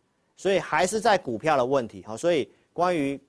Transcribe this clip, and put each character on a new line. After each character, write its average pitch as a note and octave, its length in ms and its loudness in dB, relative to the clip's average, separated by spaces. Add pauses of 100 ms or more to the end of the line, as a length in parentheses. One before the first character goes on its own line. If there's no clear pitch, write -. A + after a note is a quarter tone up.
(360)
所 F#3+ 160 -2
以 F#3 60 2
还 D#3+ 280 0
是 G#3 140 -4
在 G3+ 180 4
股 A#2+ 180 -6
票 D3+ 200 0
的 B2 80 2
问 C3 220 0
题。 G2 180 -16
好， A2 120 -12
所 E3+ 160 0
以 C3+ 160 0 (240)
关 F3 240 0
于 C#3 320 -4